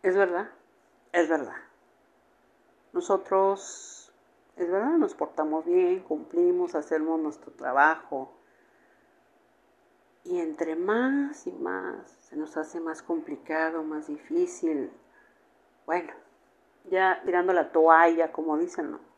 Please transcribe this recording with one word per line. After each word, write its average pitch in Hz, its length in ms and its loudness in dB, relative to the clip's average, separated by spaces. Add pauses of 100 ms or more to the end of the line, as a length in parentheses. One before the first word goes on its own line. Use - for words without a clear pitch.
es 185 120 2
verdad, 190 340 2 (640)
es 170 160 2
verdad. 147 300 -2 (1400)
Nosotros, 190 1160 -2 (440)
es 175 140 -4
verdad, 226 280 0
nos - 180 0
portamos 156 500 -4
bien, 180 360 2
cumplimos, 175 760 0
hacemos 160 440 -2
nuestro 151 320 -8
trabajo. 139 800 2 (1900)
Y 175 160 -4
entre 160 360 -4
más 254 720 -2
y - 40 -8
más 180 600 -8 (100)
se - 160 -14
nos 156 180 -8
hace 156 240 -8
más 160 220 -10
complicado, 160 840 -4
más 156 240 -8
difícil. 156 840 -4 (960)
Bueno, 165 260 -4 (720)
ya 185 400 2
tirando 180 260 0
la 175 200 2
toalla, 165 600 6
como 156 260 -4
dicen, 165 340 -4
¿no? - 80 -12 (180)